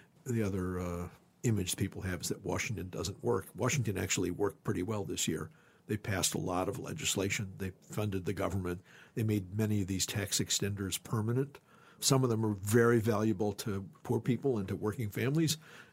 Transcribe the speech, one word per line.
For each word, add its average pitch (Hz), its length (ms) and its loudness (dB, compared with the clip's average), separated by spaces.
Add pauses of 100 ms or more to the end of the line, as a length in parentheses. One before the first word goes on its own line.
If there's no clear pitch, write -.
(260)
the 113 180 0
other, 92 360 -2
uh, 87 280 -4 (360)
image 101 340 0
people 98 240 -4
have 92 200 -4
is - 80 -6
that - 140 -6
Washington 95 460 -4
doesn't - 340 -6
work. 113 320 0
Washington 113 420 0
actually 92 340 0
worked 98 340 -2
pretty 98 180 0
well 101 220 -4
this 90 220 -4
year. 80 220 -2 (380)
They 107 80 -2
passed - 400 0
a - 40 -2
lot 92 280 0
of - 120 -2
legislation. 95 800 -2
They 95 140 -4 (180)
funded 98 360 -2
the - 80 0
government. 90 480 -2 (340)
They 113 80 0
made 104 340 0
many 107 240 2
of 90 60 -2
these 95 180 0
tax - 340 -2
extenders 98 640 -2
permanent. 120 580 -2 (420)
Some 131 220 6
of 127 60 4
them 110 160 2
are 107 160 2
very 117 380 8
valuable 104 540 2
to 98 320 -6 (180)
poor 117 180 0
people 123 360 2
and 98 120 -2
to 101 60 -2
working 104 340 -2
families, 139 480 2 (360)